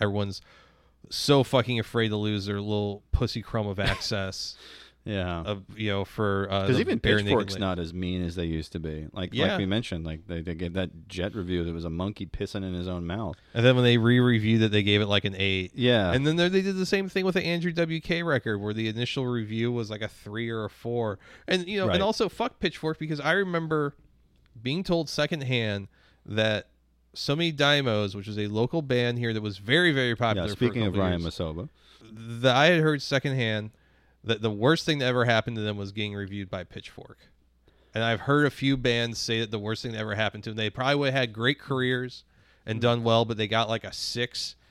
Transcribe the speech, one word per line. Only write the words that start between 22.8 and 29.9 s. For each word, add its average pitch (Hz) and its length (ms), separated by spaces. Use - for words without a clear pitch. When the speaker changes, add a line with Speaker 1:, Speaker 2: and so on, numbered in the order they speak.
Speaker 1:
because 156 220
I 147 120
remember 165 640
being 143 200
told 170 260
secondhand 123 800
that 107 420
So - 200
Many 165 200
Dymos, 135 600
which 101 120
was 104 120
a 104 100
local 117 340
band 123 360
here 117 140
that 110 100
was 104 140
very, 147 360